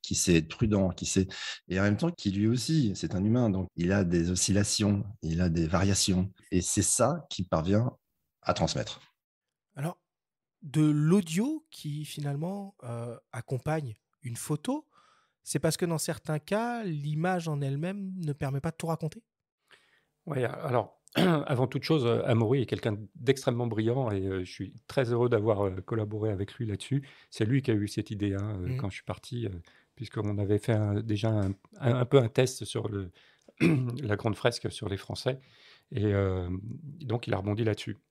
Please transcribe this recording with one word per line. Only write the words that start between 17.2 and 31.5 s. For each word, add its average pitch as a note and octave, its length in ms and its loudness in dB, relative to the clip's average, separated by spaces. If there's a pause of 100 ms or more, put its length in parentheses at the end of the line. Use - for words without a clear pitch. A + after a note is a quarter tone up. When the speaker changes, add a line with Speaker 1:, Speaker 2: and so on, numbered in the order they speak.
Speaker 2:
en D3 120 -2
elle-même F3+ 520 -4 (120)
ne D3 80 -2
permet C#3 280 -4
pas D#3+ 100 -2
de - 60 -14
tout - 100 -8
raconter ? D#3+ 340 -4 (1040)
Speaker 3:
Ouais, C3 180 0
alors, A#2+ 640 -2
<clears throat> - 100 -20
avant D3 500 4
toute B2+ 160 -4
chose, D3 240 2
euh, A2+ 180 4
Amaury A#2 380 4
est - 40 0
quelqu'un G#2 300 -2 (200)
d'extrêmement B2 500 0
brillant A2+ 440 0
et, F#2+ 160 0
euh, F#2+ 180 -2
je - 80 -14
suis - 220 -10 (120)
très B2+ 260 0
heureux A#2+ 160 4
d'avoir, G#2 380 4
euh, F#2 140 -4
collaboré G#2+ 500 -4
avec G2+ 240 -4
lui A#2+ 120 -6
là-dessus. B2+ 400 -2 (240)
C'est - 140 0
lui C3 180 2
qui C3 80 0
a A2+ 40 4
eu G#2 140 0
cette - 220 -6
idée, G2+ 240 -2
hein, G2+ 260 -4
euh, F2+ 80 -4
Speaker 2:
Mhm. B2+ 80 -4
Speaker 3:
quand G#2 140 -4
je - 60 -14
suis - 80 -16
parti, A#2 420 -8
euh, G2+ 40 -4 (440)
puisqu'on G#2 440 -4
avait G#2 200 2
fait A#2 140 0
un, G#2 280 2
déjà A2 300 0
un, G2+ 200 2 (300)